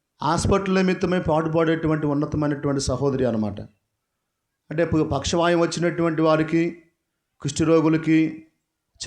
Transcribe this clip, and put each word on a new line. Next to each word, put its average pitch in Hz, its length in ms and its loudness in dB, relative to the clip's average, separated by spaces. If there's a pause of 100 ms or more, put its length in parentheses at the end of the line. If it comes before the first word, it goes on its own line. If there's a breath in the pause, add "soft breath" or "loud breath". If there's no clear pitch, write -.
(240)
హాస్పిటల్ 190 520 0
నిమిత్తమై 180 440 0
పాటుపడేటువంటి 160 880 0
ఉన్నతమైనటువంటి 147 760 -2
సహోదరి 127 440 0
అనమాట. 107 360 -2 (1120)
అంటే 160 120 -2
ఇప్పుడు 160 200 0
పక్షవాయు 170 540 0
వచ్చినటువంటి 165 640 -2
వారికి, 160 600 0 (560)
కుష్ఠరోగులకి, 160 1080 2 (600)